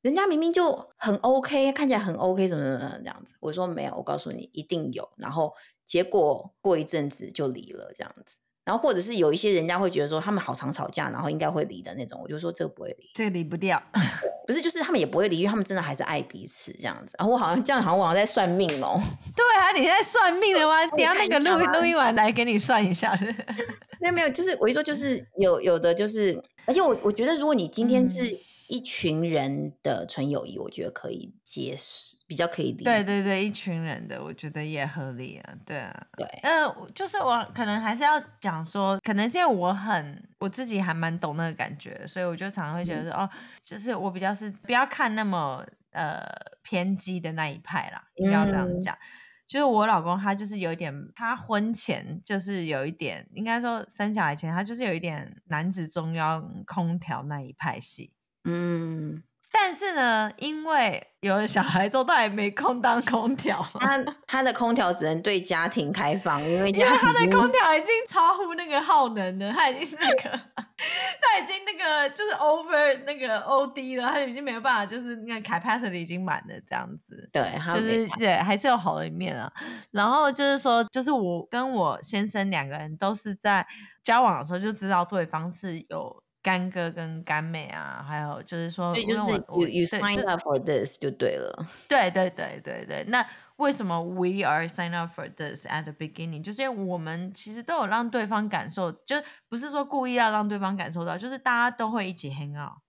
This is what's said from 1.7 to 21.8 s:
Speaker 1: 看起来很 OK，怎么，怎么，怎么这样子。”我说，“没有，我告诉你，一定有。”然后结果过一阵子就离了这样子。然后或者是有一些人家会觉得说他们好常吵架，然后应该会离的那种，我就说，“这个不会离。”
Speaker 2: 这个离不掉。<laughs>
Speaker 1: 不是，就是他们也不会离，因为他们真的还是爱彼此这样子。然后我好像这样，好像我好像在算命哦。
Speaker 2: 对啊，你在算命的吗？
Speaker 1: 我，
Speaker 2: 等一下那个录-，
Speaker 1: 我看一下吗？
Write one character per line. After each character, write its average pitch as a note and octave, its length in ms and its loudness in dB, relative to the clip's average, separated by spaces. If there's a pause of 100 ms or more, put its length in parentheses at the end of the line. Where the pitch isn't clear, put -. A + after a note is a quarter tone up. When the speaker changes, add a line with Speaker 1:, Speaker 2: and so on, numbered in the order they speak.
Speaker 1:
看 C#4+ 140 0
起 B3+ 60 4
来 G#3 80 2
很 F#3+ 140 -2
OK， F#3 340 2
怎 E3+ 80 0
么， D3 80 -2
怎 C3 80 0
么， B2 60 -2
怎 C3+ 100 -6
么 - 160 -12
这 - 60 -
样 - 160 -16
子。” - 140 -20
我 D#3 120 -6
说 F3+ 160 -2
，“没 D#3 160 -4
有， - 120 -6
我 - 60 -8
告 D3 140 -4
诉 - 140 -8
你， - 240 -12
一 D#3 80 -10
定 D#3 300 -4
有。” G#2+ 140 -10 (120)
然 - 100 -10
后 D3+ 240 -2 (320)
结 F3 200 2
果 E3 560 2
过 F#3 180 4
一 D#3 60 -2
阵 D3 260 -2
子 - 220 -12
就 C#3 160 -2
离 - 240 -8
了 - 240 -14
这 - 80 -10
样 - 100 -16 (100)
子。 - 140 -20 (260)
然 - 120 0
后 B3 40 0
或 C4 120 4
者 F3+ 80 2
是 A3 160 -4
有 D#3 160 6
一 - 40 2
些 G#3 180 2
人 E3 120 2
家 F3 120 0
会 F#3+ 120 2
觉 D3 120 0
得 C#3+ 40 0
说 D#3+ 140 -2
他 F#3+ 100 -2
们 G3+ 80 2
好 C3 160 -4
常 C3+ 180 -6
吵 C#3+ 160 -6
架， D3 200 -4
然 A#2+ 120 -6
后 E3 80 -2
应 D3+ 80 -2
该 D#3 140 0
会 D3+ 140 0
离 F3 180 -10
的 - 120 -12
那 B2 120 -8
种， - 160 -14
我 - 60 -14
就 D3+ 100 -8
说 E3+ 140 -6
，“这 E3+ 120 -6
个 D#3 40 -4
不 - 140 -14
会 - 80 -10
离。” - 260 -16
Speaker 2:
这 A3+ 80 -2
个 G#3 60 0
离 F3 120 -2
不 D#3 140 -6
掉。 F3+ 260 0 (100)
<laughs> - 540 -2
Speaker 1:
不 A#3 60 -2
是， D#4+ 80 0
就 E4 100 0
是 E4+ 100 -4
他 F4 120 0
们 A#3+ 80 4
也 D#3 40 4
不 C3+ 140 0
会 G3+ 100 4
离， E3 100 2
因 F3+ 60 2
为 G3+ 60 2
他 A3+ 60 0
们 G3 80 0
真 F#3+ 100 -4
的 F3+ 80 -2
还 C#3 140 -4
是 - 80 -6
爱 - 180 -2
彼 - 240 -12
此 - 280 -8
这 - 80 -16
样 E2+ 140 -4 (100)
子。 - 120 -18
然 F#3+ 80 2
后 A3+ 60 4
我 B3 40 6
好 A#3+ 120 2
像 A#3+ 160 2
这 C#4 80 0
样， B3+ 100 4
好 F#3+ 80 2
像 F3+ 80 6
我 G3 60 4
好 E3 60 4
像 F3 60 4
在 G3+ 80 6
算 G#3+ 240 2
命 F3+ 220 2 (120)
哦。 D#2+ 180 0 (340)
Speaker 2:
对 A#4 100 4 (140)
啊， F#4+ 140 6
你 D4 120 4
在 F#4 180 6
算 G4 320 6
命 G4 200 4
的 D#4 120 6
吗？ D#4 100 6 (160)
Speaker 1:
我， D4+ 40 0
Speaker 2:
等 - 40 4
一 - 20 8
下 E4 120 6
那 G#4 140 4
个 D4+ 120 4
录-， D#4+ 120 4
Speaker 1:
我 E4 60 6
看 F4+ 60 4
一 - 20 4
下 F4+ 60 2
吗？ E4 80 4